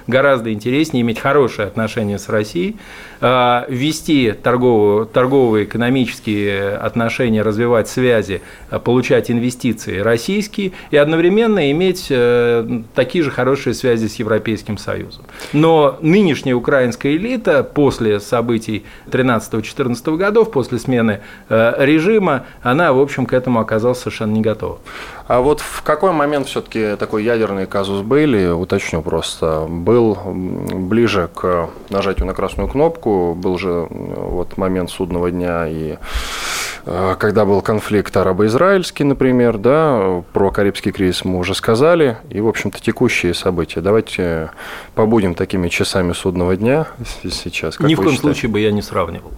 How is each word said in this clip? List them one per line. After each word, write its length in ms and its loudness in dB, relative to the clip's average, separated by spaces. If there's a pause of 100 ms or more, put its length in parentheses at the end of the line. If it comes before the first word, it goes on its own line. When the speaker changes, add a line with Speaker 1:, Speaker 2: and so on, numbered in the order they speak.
Speaker 1:
гораздо 460 2
интереснее 480 0
иметь 180 0
хорошие 480 2
отношения 520 -2
с 100 -12
Россией, 480 -2 (460)
э, 480 2
вести 640 0
торгово-, 720 2
торговые, 580 2
экономические 1080 -2
отношения, 800 0
развивать 340 2
связи, 540 0 (280)
э, 100 -4
получать 500 2
инвестиции 720 -2
российские 720 -2 (180)
и 60 2
одновременно 720 4
иметь, 400 0
э, 720 2 (140)
такие 260 0
же 80 0
хорошие 440 0
связи 340 0
с 80 -8
Европейским 600 -2
Союзом. 480 -10 (280)
Но 480 4
нынешняя 560 2
украинская 560 0
элита 500 0
после 560 0
событий 680 -2 (240)
тринадцатого-четырнадцатого 1080 -2
годов, 340 2
после 280 -2
смены, 420 0 (280)
э, 300 2
режима, 640 2 (180)
она, 300 2
в 60 4
общем, 260 0
к 80 -4
этому 280 2
оказалась 380 0
совершенно 340 -4
не 100 0
готова. 360 -4 (500)
Speaker 2:
А 120 4
вот 200 2
в 220 -10
какой 300 0
момент 360 0
все-таки 480 -4
такой 280 -4
ядерный 420 0
казус 360 -2
белли, 460 2
уточню 520 -2
просто, 680 -2
был, 580 2
м, 640 -4
ближе 440 2
к 360 -2 (200)
нажатию 380 -2
на 80 -4
красную 340 -4
кнопку, 680 0
был 240 -2
же, 100 -4
м, 480 -4
вот 420 -6
момент 320 -2
судного 400 -4
дня 360 -2
и, 300 -6 (920)
э, 320 -2
когда 280 2
был 160 2
конфликт 520 -2
арабо-израильский, 880 2
например, 520 2
да, 640 2 (120)
про 160 4
Карибский 420 0
кризис 320 0
мы 140 -2
уже 160 -2
сказали, 640 2 (100)
и, 120 -4
в 80 2
общем-то, 340 -4
текущие 500 0
события. 480 -2
Давайте 720 0 (440)
побудем 400 2
такими 340 -2
часами 440 0
судного 440 0
дня 300 2 (160)
с-, 280 -10
сейчас. 460 -6
Как 100 0
Speaker 1:
Ни 80 4
в 40 0
Speaker 2:
вы 60 2
Speaker 1:
коем 120 4
Speaker 2:
считаете? 240 0
Speaker 1:
случае 120 -2
бы 80 0
я 120 2
не 100 0
сравнивал. 560 -6